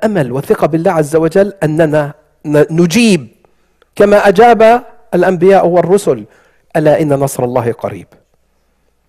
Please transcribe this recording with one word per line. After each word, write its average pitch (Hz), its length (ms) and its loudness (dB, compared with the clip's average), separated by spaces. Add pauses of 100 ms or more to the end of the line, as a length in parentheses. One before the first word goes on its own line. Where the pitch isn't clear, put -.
أمل 165 280 -4
وثقة 175 340 -4
بالله 165 260 -2
عز 156 240 -2
وجل 190 460 0
أننا 151 520 -2 (300)
ن-، 151 380 0
نجيب 175 460 0 (680)
كما 302 320 4
أجاب 226 560 4 (300)
الأنبياء 180 520 2
والرسل: 170 580 0 (520)
"ألا 151 240 2
إن 151 120 -2
نصر 139 320 -4
الله 120 280 -4
قريب، - 340 -10 (1040)